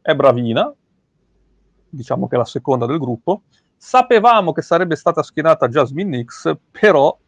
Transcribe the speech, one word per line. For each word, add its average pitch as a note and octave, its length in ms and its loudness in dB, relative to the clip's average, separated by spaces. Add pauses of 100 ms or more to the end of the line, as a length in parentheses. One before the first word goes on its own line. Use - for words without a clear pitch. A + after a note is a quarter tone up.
è D#3+ 140 -2
bravina, C3+ 600 0 (1120)
diciamo B2+ 400 -6
che B2+ 100 -2
è - 20 2
la A#2 80 0
seconda B2+ 400 -4
del D3 120 -4
gruppo. B2+ 440 -6 (340)
Sapevamo A3+ 760 2
che D#3 100 -4
sarebbe E3+ 340 0
stata D#3+ 260 -2
schienata D3+ 460 0
Jasmine C#3+ 480 -2
Nix, B2 400 -6 (140)
però E3 440 2 (140)